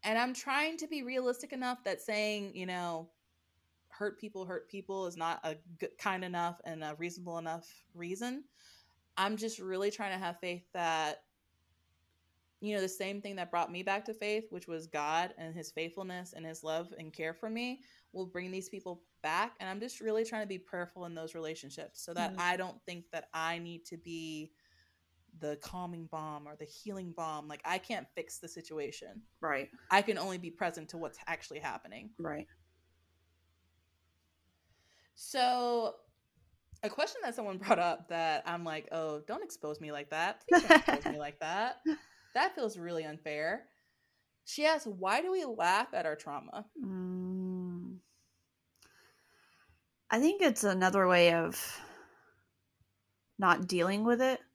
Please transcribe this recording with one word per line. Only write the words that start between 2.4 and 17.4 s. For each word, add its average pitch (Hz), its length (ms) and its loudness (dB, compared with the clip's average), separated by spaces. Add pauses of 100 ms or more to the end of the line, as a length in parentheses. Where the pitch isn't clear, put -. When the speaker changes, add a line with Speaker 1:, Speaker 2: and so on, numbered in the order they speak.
Speaker 1:
you 185 100 -4
know, 170 440 -2 (840)
"Hurt 208 220 -2
people, 202 260 -8
hurt 180 240 -6
people" 190 380 -4
is 175 100 -6
not 165 280 -2
a 156 100 -2 (260)
g-, - 60 -4 (140)
kind 185 240 -2
enough 175 400 -2
and 160 180 -8
a 151 160 -6
reasonable 175 400 -8
enough 165 260 -6 (300)
reason. 202 480 -6 (720)
I'm 202 200 2
just 220 240 -4
really 190 320 0
trying 202 180 -4
to 185 80 -4
have 170 220 -4
faith 175 320 -6
that, 160 500 0 (1400)
you 208 140 -4
know, 202 60 0
the 190 80 0
same 196 340 -4
thing 202 140 -8
that 175 160 -6
brought 175 180 2
me 180 140 -6
back 196 220 0
to 220 60 -6
faith, 214 380 -2
which 180 160 -10
was 165 220 -6
God 156 500 0
and 160 160 -10
his 165 160 -10
faithfulness 180 600 -8
and 160 120 -12
his 160 200 -12
love 165 340 -2
and 156 140 -12
care 160 220 -4
for 220 140 -8